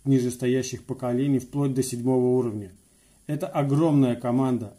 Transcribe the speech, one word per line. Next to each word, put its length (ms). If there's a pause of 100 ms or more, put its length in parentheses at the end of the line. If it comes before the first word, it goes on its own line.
нижестоящих 800
поколений 540
вплоть 340
до 100
седьмого 560
уровня. 340 (540)
Это 200
огромная 680
команда 640